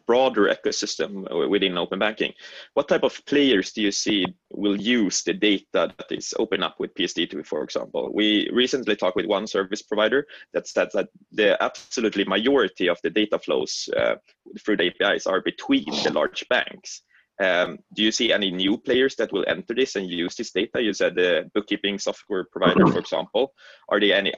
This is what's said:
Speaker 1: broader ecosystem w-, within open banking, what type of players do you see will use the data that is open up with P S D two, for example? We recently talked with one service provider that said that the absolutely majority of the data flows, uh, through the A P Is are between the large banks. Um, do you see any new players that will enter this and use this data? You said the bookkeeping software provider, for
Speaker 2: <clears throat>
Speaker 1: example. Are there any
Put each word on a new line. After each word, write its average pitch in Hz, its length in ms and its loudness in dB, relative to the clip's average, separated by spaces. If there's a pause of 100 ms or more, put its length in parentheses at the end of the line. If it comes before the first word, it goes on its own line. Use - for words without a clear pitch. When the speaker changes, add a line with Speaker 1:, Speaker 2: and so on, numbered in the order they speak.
Speaker 1:
broader 117 420 4
ecosystem - 760 -2
w-, 73 260 0
within 92 260 2
open 87 220 -2
banking, 107 340 -2 (400)
what - 160 0
type 170 140 2
of - 240 0
players 135 460 4
do 110 100 -4
you 101 100 2
see 101 320 0 (260)
will 101 300 -2
use 107 420 2
the 87 120 0
data 95 640 0
that - 120 -14
is - 280 -8
open 95 240 -4
up - 180 -6
with - 140 -8
P 90 100 -2
S - 80 -4
D 85 140 -4
two, - 160 -10
for 76 200 -6
example? - 520 -6
We 107 360 2
recently 120 460 0
talked 92 200 -2
with 90 100 0
one 98 200 0
service 98 360 -2
provider 110 440 0 (280)
that - 120 -4
said 92 280 0
that 98 140 -2 (240)
the 104 300 2
absolutely 104 600 -2
majority 104 640 2
of 87 140 0
the 85 80 -2
data 104 280 0
flows, - 560 -4
uh, 58 200 2 (440)
through 104 200 0
the 90 80 2
A 90 40 0
P - 140 -2 (120)
Is - 100 -8
are 92 160 0
between - 480 -2 (120)
the - 80 0
large - 380 -2
banks. - 540 -4 (380)
Um, 90 380 0 (160)
do 104 80 -2
you 110 100 2
see 110 200 0
any 98 180 2
new 95 260 0
players 131 400 0
that 107 160 -2
will 98 160 -2
enter 92 260 -4
this 127 220 -2
and 98 100 -4
use 87 280 -4
this 110 160 -8
data? 113 320 -2
You 104 100 0
said 90 220 0
the 87 400 0
bookkeeping 101 440 -2
software 98 460 -6
provider, 92 420 4
for - 120 2
Speaker 2:
<clears throat> 87 60 -4
Speaker 1:
example. 107 500 -2 (340)
Are 104 120 2
there 101 140 4
any 98 240 0